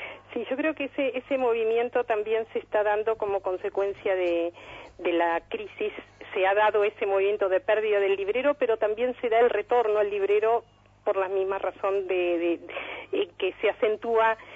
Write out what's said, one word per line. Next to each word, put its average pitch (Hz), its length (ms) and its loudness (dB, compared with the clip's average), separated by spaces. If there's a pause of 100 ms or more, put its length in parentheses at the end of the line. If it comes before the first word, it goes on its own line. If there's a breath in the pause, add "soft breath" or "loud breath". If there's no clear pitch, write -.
(320 loud breath)
Sí, 233 180 -6
yo 262 60 -2
creo 302 180 0
que 285 100 -6
ese, 262 320 -2
ese 262 220 -2
movimiento 233 640 0
también 220 480 0
se 240 60 -4
está 214 240 0
dando 214 340 0
como 202 240 -2
consecuencia 190 760 -2
de, 175 380 0 (460 loud breath)
de 180 140 -2
la 170 360 2
crisis. 214 440 -8 (420)
Se 190 120 2
ha 196 80 2
dado 214 300 4
ese 214 220 -2
movimiento 196 420 2
de 185 120 2
pérdida 214 400 2
del 196 160 2
librero, 233 380 0
pero 226 220 0
también 226 440 0
se 247 100 -2
da 220 80 4
el 240 100 6
retorno 214 520 2
al 208 100 2
librero 208 540 2 (400)
por 202 120 0
la 190 120 0
misma 196 300 -2
razón 196 500 -2
de, 185 60 0
de, 175 440 0 (540 loud breath)
de, - 100 0
eh, 403 60 -4 (100)
que 185 220 -4
se 208 100 2
acentúa, 226 640 0 (200 loud breath)